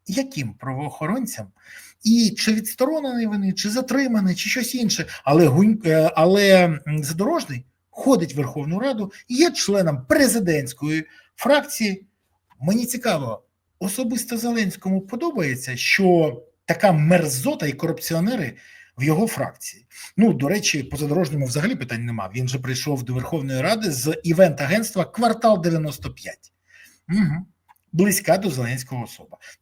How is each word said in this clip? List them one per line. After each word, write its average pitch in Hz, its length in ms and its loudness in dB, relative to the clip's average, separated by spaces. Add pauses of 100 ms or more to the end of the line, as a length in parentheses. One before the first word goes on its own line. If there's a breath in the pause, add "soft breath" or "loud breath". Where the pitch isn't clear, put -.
яким 185 460 -6
правоохоронцям, 147 960 -6 (560 loud breath)
і 226 340 2
чи 220 160 0
відсторонені 254 760 -4
вони, 196 260 -2
чи 208 160 -4
затримані, 233 640 0
чи - 140 -6
щось 247 260 -4
інше. 214 300 -2 (180 loud breath)
Але 156 240 6
Гунь-, 202 380 4
е, 160 300 4
але, 190 480 6 (240)
м, 151 160 -2
Задорожний… 160 640 -2 (240)
Ходить 175 440 2
в 135 40 -6
Верховну 147 420 -4
Раду, 220 320 -4 (180 loud breath)
є 311 220 2
членом 175 580 0
президентської 160 960 0 (300 soft breath)
фракції. 226 720 0 (600)
Мені 226 200 0
цікаво, 156 580 -4 (360)
особисто 233 580 -4
Зеленському 214 640 -2
подобається, 180 760 -4
що 170 640 2 (240)
така - 260 4
мерзота 160 760 2
і 135 60 -2
корупціонери 165 840 -4 (400 loud breath)
в 123 60 -6
його 156 240 2
фракції. - 580 -8 (320 loud breath)
Ну, 202 160 6
до 139 140 -2
речі, 170 360 -2
по 135 140 -10
Задорожньому 147 480 0
взагалі 151 300 -2
питань 120 300 -8
нема. 107 300 -6
Він 127 120 -2
же 127 120 -4
прийшов 131 440 -4
до 123 100 -6
Верховної 131 480 -4
Ради 208 300 -2
з 135 320 -4
івент-агентства 170 800 2
«Квартал 220 560 2
дев'яносто 156 520 -2
п'ять». - 400 -18 (560 soft breath)
Угу. 175 360 0 (460)
Близька 185 460 2
до 196 120 -2
Зеленського 127 540 -6
особа. - 340 -18 (240 loud breath)